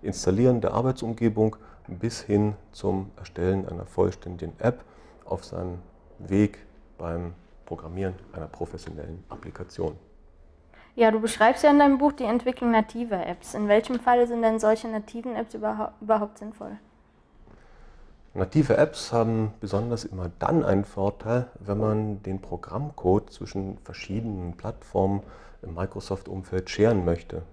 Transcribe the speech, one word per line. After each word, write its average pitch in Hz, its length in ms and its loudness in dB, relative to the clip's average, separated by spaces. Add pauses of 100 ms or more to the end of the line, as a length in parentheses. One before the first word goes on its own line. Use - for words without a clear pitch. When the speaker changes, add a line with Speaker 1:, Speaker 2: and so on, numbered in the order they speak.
Speaker 1:
Installieren 113 580 2
der - 140 -2
Arbeitsumgebung 113 800 0 (320)
bis 90 320 -6
hin 104 360 2 (160)
zum 98 440 -4
Erstellen 92 540 -2
einer 87 160 -10
vollständigen 90 720 -4
App - 260 0 (400)
auf - 220 -8
seinem 90 320 -8 (400)
Weg 101 480 0 (320)
beim 85 380 -6 (320)
Programmieren 90 480 -6 (180)
einer 78 140 -10
professionellen 80 840 -12
Applikation. - 640 -8 (1000)
Speaker 2:
Ja, 226 160 6
du 220 80 2
beschreibst 220 440 4
ja 302 60 8
in 285 80 8
deinem 285 220 8
Buch 285 140 4
die 269 100 -6
Entwicklung 240 480 0
nativer 220 520 0
Apps. - 300 -10
In 208 140 -2
welchem 226 320 4
Falle 247 260 6
sind 233 160 -2
denn 226 160 4
solche 220 300 2
nativen 226 480 -8
Apps 226 180 -6
überhau-, 214 360 -4 (120)
überhaupt 208 380 0
sinnvoll? 214 320 -14 (1600)
Speaker 1:
Native 113 440 2
Apps - 360 2
haben 113 460 2
besonders 110 460 -2
immer 90 340 -6
dann - 260 2
einen 98 200 2
Vorteil, 104 640 -2 (100)
wenn 101 180 -4
man 107 460 -2
den 95 180 -6
Programmcode 98 920 -2
zwischen 95 520 -8
verschiedenen 95 720 -8
Plattformen 98 640 -2 (420)
im 87 120 -12
Microsoft-Umfeld 95 960 -6
scheren 104 340 4
möchte. 85 480 -2